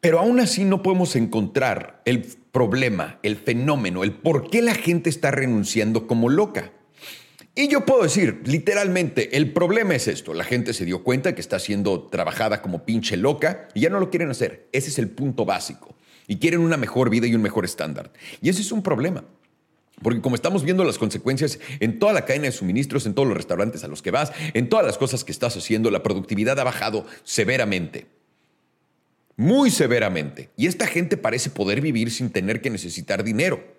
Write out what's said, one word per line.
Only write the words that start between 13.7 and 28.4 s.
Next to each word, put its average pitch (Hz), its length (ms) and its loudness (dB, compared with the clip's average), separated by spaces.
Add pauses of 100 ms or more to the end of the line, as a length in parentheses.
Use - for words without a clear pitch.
y 202 60 0
ya 165 100 4
no 196 100 0
lo 185 80 0
quieren 170 220 -2
hacer. - 420 -6
Ese 139 160 -2
es 147 100 -6
el 190 120 -2
punto 131 340 -2
básico. - 500 -6 (320)
Y 104 120 -4
quieren 165 220 2
una 165 180 2
mejor 123 320 0
vida 113 160 2
y 117 80 2
un 113 80 4
mejor 101 240 0
estándar. - 440 -8 (300)
Y 139 80 2
ese 185 140 2
es 196 100 -4
un 214 100 -2
problema. 156 440 -2 (760)
Porque 113 200 0
como 127 120 0
estamos 165 300 0
viendo 185 180 2
las 143 140 2
consecuencias 131 640 -2 (220)
en 113 180 0
toda 208 160 4
la 139 100 0
cadena 143 220 0
de 123 60 -2
suministros, 117 520 -2
en 107 80 -2
todos 107 160 2
los 98 80 0
restaurantes 98 480 -2
a - 40 -12
los 73 120 -12
que 90 120 -4
vas, 143 200 0 (220)
en 120 160 0
todas 214 160 6
las 107 100 0
cosas 131 280 -2
que - 80 -10
estás 120 260 -2
haciendo, 110 320 0
la 95 120 0
productividad 104 560 0
ha 131 60 0
bajado 110 400 -2 (200)
severamente. 104 840 -2 (1300)